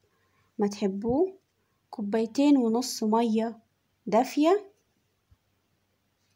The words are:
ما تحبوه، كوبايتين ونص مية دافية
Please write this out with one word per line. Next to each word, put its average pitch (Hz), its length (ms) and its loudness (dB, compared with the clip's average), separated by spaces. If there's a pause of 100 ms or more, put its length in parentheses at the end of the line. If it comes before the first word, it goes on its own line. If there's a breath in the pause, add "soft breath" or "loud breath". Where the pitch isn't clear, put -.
(600)
ما 208 80 0
تحبوه، 220 720 -2 (520)
كوبايتين 226 680 0
ونص 233 460 -2
مية 220 560 0 (460)
دافية 285 640 0 (1600)